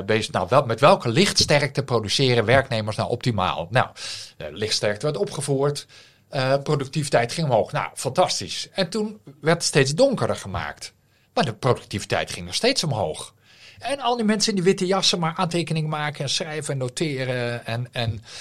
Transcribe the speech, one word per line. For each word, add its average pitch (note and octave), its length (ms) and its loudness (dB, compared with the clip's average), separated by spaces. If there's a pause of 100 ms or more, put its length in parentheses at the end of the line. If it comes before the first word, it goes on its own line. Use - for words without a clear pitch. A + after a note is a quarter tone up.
bezig, A2 260 0
nou, F2+ 180 0
wel, C#3+ 140 6
met A2+ 160 -4
welke F#3 280 6
lichtsterkte D3 760 2
produceren A#2+ 640 2
werknemers A2+ 520 2
nou G#2+ 140 -2
optimaal? F#2 600 0
Nou, A2+ 180 2 (480)
de D#2 160 -10
lichtsterkte G#2 540 -2
werd D3+ 120 -2
opgevoerd, C#3+ 680 -2 (420)
eh, C3+ 340 0
productiviteit C#3+ 720 0
ging E3 140 -2
omhoog. A#2 260 2
Nou, A#2 220 -2
fantastisch. - 800 -2
En F#3+ 160 -2
toen G#3+ 300 -4 (220)
werd D#3+ 160 2
het - 100 -2
steeds C#3 280 2
donkerder E3 420 2
gemaakt. F2 560 -8 (420)
Maar A#3 100 2
de B2 100 -4
productiviteit - 760 -2
ging F2 160 -10
nog G2+ 80 -8
steeds - 300 2
omhoog. G#2+ 500 -2 (440)
En - 220 -6
al B3 160 0
die A#3 80 0
mensen G#3 240 2
in G#3+ 60 0
die F3+ 100 0
witte F#3+ 220 4
jassen F#3+ 320 2
maar E3 180 -2
aantekeningen E3 540 -2
maken D3+ 340 -4
en C3 60 -4
schrijven D#3 420 -4
en C#3 60 -4
noteren. B2+ 880 -4
En, A#2+ 260 -4
en, A2+ 300 -4 (180)